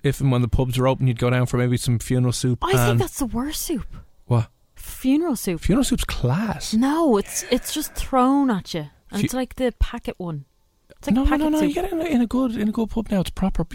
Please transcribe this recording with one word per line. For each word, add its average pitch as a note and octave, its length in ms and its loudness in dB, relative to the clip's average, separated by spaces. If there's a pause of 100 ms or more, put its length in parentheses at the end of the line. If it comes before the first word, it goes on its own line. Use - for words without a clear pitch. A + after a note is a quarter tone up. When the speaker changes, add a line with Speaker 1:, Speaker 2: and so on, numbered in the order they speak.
Speaker 1:
If C#3 180 0
and C3+ 100 4
when B2 100 2
the A#2+ 60 2
pubs B2+ 300 0
are B2+ 100 4
open, C3 200 2
you'd A#2 120 0
go B2 100 2
down B2+ 160 2
for B2+ 120 0
maybe B2 200 2
some A#2 220 0
funeral B2+ 340 0
soup B2 280 0
Speaker 2:
I F4+ 100 0
think F#4+ 100 4
Speaker 1:
and A#2+ 180 4
Speaker 2:
that's - 200 -2
the C#4 60 -2
worst B3 360 -4
soup. C4 240 -4 (400)
Speaker 1:
What? A#2 240 0 (260)
Speaker 2:
Funeral D4 600 -2
soup. F3 260 -4
Speaker 1:
Funeral A#3+ 240 2
soup's - 180 -2
class. F3 680 -2
Speaker 2:
No, C4+ 440 2
it's, - 340 -4
it's - 220 -2
just D#4 200 -6
thrown C4+ 560 2
at G3 240 -4
you. D3+ 160 -6 (220)
And G3+ 100 -4
Speaker 1:
Fu- - 40 2
Speaker 2:
it's - 80 -2
like B3+ 220 -4
the B3+ 240 0
packet - 380 -4
one. D#3+ 280 -8 (580)
It's - 60 -12
like G3+ 60 4
Speaker 1:
No, C4 100 4
no, C#4+ 40 4
Speaker 2:
packet D4 140 2
Speaker 1:
no, D#4 60 2
no, D#4 120 2
you D4 60 4
Speaker 2:
soup. C#4+ 80 0
Speaker 1:
get F4 100 -2
it G4 60 -4
in E4 100 -2
a, E4 40 -2
in C#4+ 160 2
a A#3 60 2
good, A#3+ 280 0
in G#3+ 140 0
a - 20 0
good A3+ 180 -2
pub - 220 -4
now. G3 80 2
It's E3 100 -2
proper F#3+ 460 0